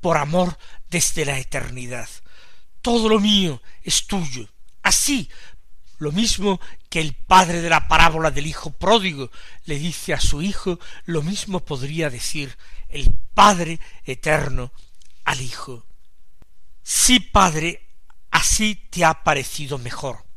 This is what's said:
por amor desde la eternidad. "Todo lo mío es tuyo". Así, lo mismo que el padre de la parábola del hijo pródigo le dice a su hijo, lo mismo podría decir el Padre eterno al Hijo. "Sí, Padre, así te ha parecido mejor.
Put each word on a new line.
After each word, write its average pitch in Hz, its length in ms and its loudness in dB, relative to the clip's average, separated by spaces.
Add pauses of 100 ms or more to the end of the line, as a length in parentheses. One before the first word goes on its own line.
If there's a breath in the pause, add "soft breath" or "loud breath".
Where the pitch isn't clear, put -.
por 170 160 2
amor 170 400 0 (320 soft breath)
desde 165 360 0
la 139 120 -2
eternidad. 123 720 -6 (720 soft breath)
"Todo 233 260 2
lo 214 120 6
mío 196 420 2 (220 soft breath)
es - 240 0
tuyo". 143 420 -2 (320)
Así, 208 480 2 (720 loud breath)
lo 147 120 -4
mismo 196 480 0 (300 loud breath)
que 165 120 -2
el 151 120 -2
padre 170 480 6
de 165 80 -2
la 165 180 4
parábola 160 440 6
del 143 160 0
hijo 156 240 -6
pródigo 175 580 2 (360 loud breath)
le 151 120 -4
dice 156 380 -4
a 143 40 -2
su 147 220 6
hijo, 185 380 -2 (260 loud breath)
lo 165 160 -2
mismo 185 420 -4
podría 147 460 -4
decir 135 480 -4 (300 soft breath)
el - 240 8 (240)
Padre 170 440 6 (260 loud breath)
eterno 131 680 0 (500)
al 139 160 -2
Hijo. 127 460 -8 (960)
"Sí, - 380 4
Padre, 170 720 2 (400)
así 214 420 2 (160)
te 170 160 0
ha 160 180 2
parecido 143 540 -2
mejor. 123 480 -8 (120)